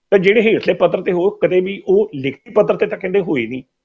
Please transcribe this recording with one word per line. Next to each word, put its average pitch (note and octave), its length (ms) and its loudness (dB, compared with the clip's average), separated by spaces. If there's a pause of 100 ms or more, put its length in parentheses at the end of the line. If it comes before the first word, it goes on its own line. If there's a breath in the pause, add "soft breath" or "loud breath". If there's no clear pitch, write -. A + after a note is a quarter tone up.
(120)
ਤਾਂ G3 80 4
ਜਿਹੜੇ G3+ 220 2
ਹੇਠਲੇ F#3+ 320 2
ਪੱਧਰ F3+ 280 0
ਤੇ F3+ 100 -4
ਹੋ, F3+ 180 0
ਕਦੇ F#3 320 0
ਵੀ G3 260 -6
ਉਹ G3+ 280 2
ਲਿਖਤੀ C#3 360 -8
ਪੱਧਰ G#3 240 2
ਤੇ G#3 120 0
ਤਾਂ G#3+ 100 -6
ਕਹਿੰਦੇ F#3+ 220 -2
ਹੋਏ D3 280 -2
ਨਹੀਂ, B2+ 160 -10 (220)